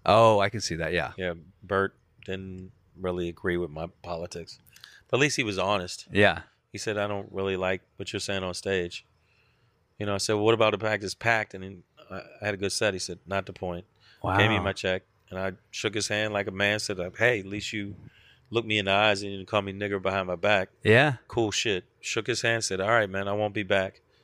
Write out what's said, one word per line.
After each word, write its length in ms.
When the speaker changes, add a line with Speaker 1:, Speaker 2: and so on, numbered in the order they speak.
Speaker 1:
Oh, 340
I 100
can 120
see 140
that, 180
yeah. 240
Speaker 2:
Yeah, 160
Bert 300
didn't 460
really 280
agree 300
with 120
my 180
politics. 560
But 80
at 40
least 140
he 80
was 160
honest. 520
Speaker 1:
Yeah. 300
Speaker 2:
He 60
said, 200
"I 100
don't 240
really 260
like 240
what 160
you're 80
saying 220
on 100
stage." 520
You 60
know, 100
I 40
said, 160
"Well, 100
what 80
about 180
the 80
fact 240
it's 100
packed?" 400
And 100
then 200
I, 120
I 40
had 80
a 40
good 140
set. 220
He 60
said, 280
"Not 180
the 80
point." 300
Speaker 1:
Wow. 140
Speaker 2:
Gave 120
me 100
my 120
check, 320
and 80
I 140
shook 220
his 140
hand 260
like 140
a 40
man, 280
said, 220
uh, 160
"Hey, 240
at 40
least 280
you 220
look 160
me 140
in 60
the 60
eyes 300
and 100
you 60
didn't 120
call 120
me 120
nigger 280
behind 260
my 100
back." 320
Speaker 1:
Yeah. 320
Speaker 2:
Cool 240
shit. 320
Shook 280
his 140
hand, 220
said, 160
"All 100
right, 200
man, 180
I 60
won't 200
be 100
back." 360